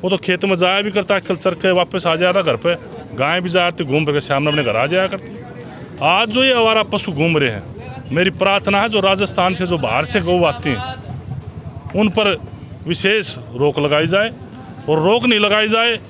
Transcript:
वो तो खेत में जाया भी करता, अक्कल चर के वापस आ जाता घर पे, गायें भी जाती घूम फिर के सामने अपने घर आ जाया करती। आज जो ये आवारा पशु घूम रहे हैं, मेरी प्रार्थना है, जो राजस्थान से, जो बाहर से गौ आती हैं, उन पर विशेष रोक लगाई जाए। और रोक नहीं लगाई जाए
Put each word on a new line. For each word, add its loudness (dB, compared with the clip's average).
वो 0
तो 0
खेत -2
में 2
जाया 2
भी -2
करता, 0
अक्कल -2
चर 0
के 2
वापस 0
आ 2
जाता 2
घर 2
पे, 0
गायें 0
भी -2
जाती 0
घूम 0
फिर 0
के 2
सामने 0
अपने 0
घर 0
आ 2
जाया 0
करती। -10
आज 2
जो 2
ये 4
आवारा 4
पशु -4
घूम 2
रहे 2
हैं, -6
मेरी 2
प्रार्थना 2
है, 0
जो 0
राजस्थान 2
से, -4
जो 0
बाहर 0
से 0
गौ 2
आती 0
हैं, -10
उन 2
पर 2
विशेष 0
रोक 2
लगाई 2
जाए। 2
और 2
रोक 4
नहीं 4
लगाई 2
जाए 2